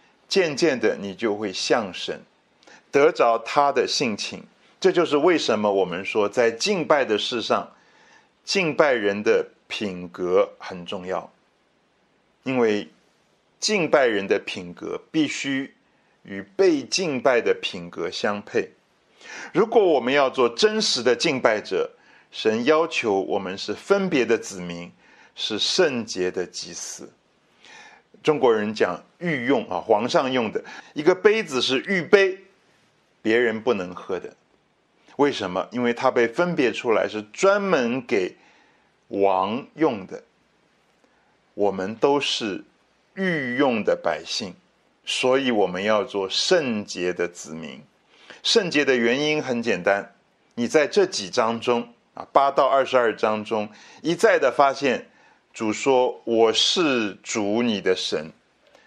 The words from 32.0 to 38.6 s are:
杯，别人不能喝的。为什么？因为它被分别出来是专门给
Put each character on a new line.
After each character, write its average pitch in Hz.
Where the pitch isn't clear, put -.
杯， 190
别 110
人 113
不 117
能 90
喝 -
的。 -
为 143
什 104
么？ 90
因 120
为 120
它 127
被 120
分 170
别 127
出 117
来 95
是 107
专 196
门 135
给 95